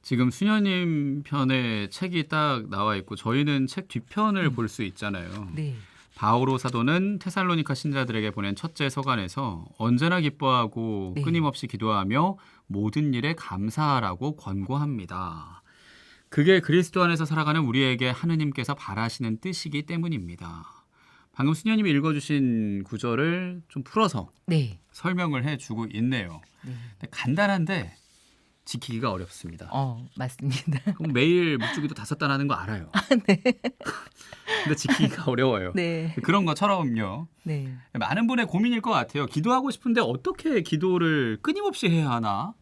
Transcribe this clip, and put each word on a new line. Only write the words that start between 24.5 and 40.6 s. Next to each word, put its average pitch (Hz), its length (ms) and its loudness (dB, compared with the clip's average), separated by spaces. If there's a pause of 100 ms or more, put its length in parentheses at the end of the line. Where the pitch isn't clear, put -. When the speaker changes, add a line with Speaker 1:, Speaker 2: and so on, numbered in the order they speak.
Speaker 1:
설명을 165 540 -2
해주고 117 480 -4
있네요. 107 460 -2 (240)
Speaker 2:
네. 127 80 -10 (260)
Speaker 1:
근데 - 120 -12
간단한데 170 840 0 (680)
지키기가 117 460 -6
어렵습니다. 87 600 -10
Speaker 2:
어, 127 340 -4 (100)
맞습니다. 131 680 -4
<laughs> 202 100 0
Speaker 1:
그럼 160 160 -2
매일 160 460 4
묵주기도 143 360 -2
다섯 139 220 -6
단 143 140 0
하는 139 160 0
거 139 80 0
알아요. 92 380 -6
Speaker 2:
아, 196 80 2 (260)
네. 196 160 4
Speaker 1:
<laughs> 247 400 -2 (840)
근데 147 120 2
지키기가 - 540 0
어려워요. 117 440 2
Speaker 2:
네. 165 480 -2
Speaker 1:
그런 196 220 4
것처럼요. 151 840 0 (160)
Speaker 2:
네. 139 320 -6 (200)
Speaker 1:
많은 175 320 0
분의 240 200 2
고민일 226 340 2
것 233 100 -2
같아요. 143 360 0
기도하고 254 440 2
싶은데 233 300 0
어떻게 208 600 0